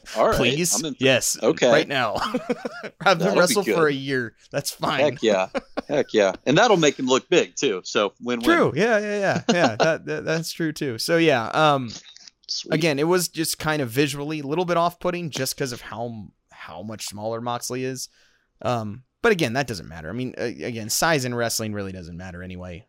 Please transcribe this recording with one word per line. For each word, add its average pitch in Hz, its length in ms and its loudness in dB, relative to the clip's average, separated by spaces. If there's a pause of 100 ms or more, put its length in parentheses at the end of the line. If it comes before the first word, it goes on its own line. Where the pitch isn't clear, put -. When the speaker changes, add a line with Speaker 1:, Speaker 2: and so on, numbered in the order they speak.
(160)
Speaker 1:
All 135 120 4
right. - 80 2
Speaker 2:
Please. 143 380 0
Speaker 1:
I'm - 120 0
in 135 120 -4
Speaker 2:
Yes. 131 420 4
Speaker 1:
Okay. 127 300 4
Speaker 2:
Right 113 180 6
now. 120 280 0
<laughs> - 840 -6
Have 180 160 6
them - 0 -
Speaker 1:
That'll 190 160 2
be - 60 6
Speaker 2:
wrestle 214 240 4
for 214 60 0
Speaker 1:
good. 165 160 4
Speaker 2:
a 147 60 4
year. 135 420 -2 (160)
That's 139 220 -4
fine. 143 280 -2 (140)
Speaker 1:
Heck - 80 -8
yeah. 95 260 4 (400)
Heck 127 240 -2
yeah. 98 200 4 (140)
And 143 120 4
that'll 220 180 6
make 151 220 2
him 131 80 -4
look 127 220 2
big 147 280 2
too. 98 280 0
So 107 360 0
win-win. 120 240 -4
Speaker 2:
True. 285 300 4
Yeah, 214 240 2
yeah, 208 200 -2
yeah. 180 240 0 (100)
Yeah, 170 240 2
Speaker 1:
<laughs> - 40 -10
Speaker 2:
that, 160 260 2
that, 151 180 -6
that's 160 280 -2
true 160 200 -4
too. 127 260 -6
So 165 180 0
yeah, 139 340 4
um, 139 400 4 (580)
Speaker 1:
Sweet. - 260 -4
Speaker 2:
again, 156 240 2
it 151 80 2
was 180 220 2
just - 320 -4
kind 156 220 0
of 123 60 -2
visually 143 520 -2
a 139 60 -8
little 160 180 0
bit 175 120 0
off-putting 175 540 -2
just 131 260 -4
'cause 135 140 -4
of 120 100 -10
how, 113 460 -10 (240)
how - 320 -16
much 107 240 -10
smaller 113 340 -6
Moxley 120 440 -6
is. 131 240 -8 (540)
Um, 113 420 -4 (180)
but 233 80 4
again, 160 220 2
that 131 160 -2
doesn't 87 200 -10
matter. 80 220 -12
I - 20 -8
mean, 123 240 -6
a-, 82 280 -6
again, 110 260 -8
size 160 340 2
in 120 120 -4
wrestling 113 360 -2
really 98 200 -6
doesn't 87 240 -12
matter 90 260 -12
anyway. 90 460 -12